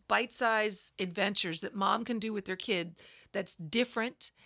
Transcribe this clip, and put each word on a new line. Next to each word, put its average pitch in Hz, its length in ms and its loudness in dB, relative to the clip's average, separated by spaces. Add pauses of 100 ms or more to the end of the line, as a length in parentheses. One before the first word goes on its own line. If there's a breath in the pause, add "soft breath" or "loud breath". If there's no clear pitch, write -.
bite-sized 220 880 2
adventures 185 640 0
that - 120 -6
mom 202 300 2
can 233 140 -2
do 220 160 -2
with 202 100 -4
their 185 120 -4
kid 170 400 -2 (360 loud breath)
that's 190 220 -4
different, 226 800 -2 (140 soft breath)